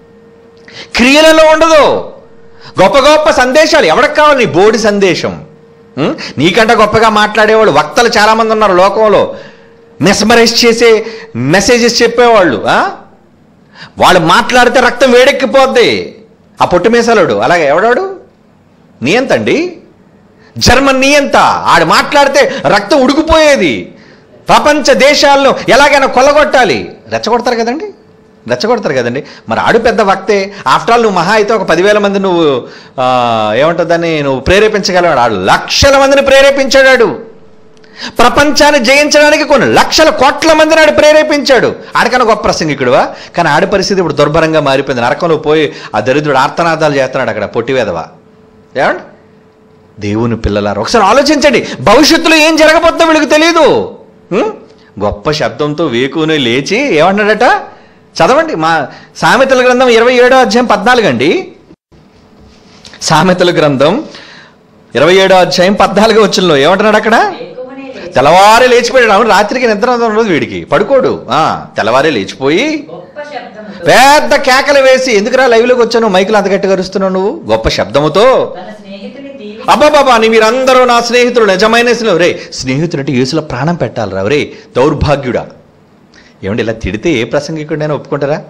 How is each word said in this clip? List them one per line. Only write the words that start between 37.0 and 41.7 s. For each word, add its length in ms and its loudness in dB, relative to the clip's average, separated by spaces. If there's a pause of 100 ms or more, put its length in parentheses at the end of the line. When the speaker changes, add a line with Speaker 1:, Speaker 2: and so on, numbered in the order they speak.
Speaker 1:
ప్రపంచాన్ని 600 0
జయించడానికి 640 2
కొన్ని 300 0
లక్షల 360 2
కోట్ల 440 0
మందిని 280 2
ఆడు 100 4
ప్రేరేపించాడు. 840 2 (220)